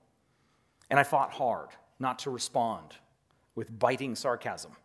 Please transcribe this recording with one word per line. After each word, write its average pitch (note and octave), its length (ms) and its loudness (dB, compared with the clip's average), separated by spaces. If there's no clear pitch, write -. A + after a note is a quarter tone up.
And C#3 80 6
I C#3 40 10
fought C#3 300 2
hard G#2 360 -2
not B2+ 220 -4
to C#3 100 -6
respond A2+ 640 -2
with A2+ 220 -8
biting B2 380 2
sarcasm. A#2 580 -4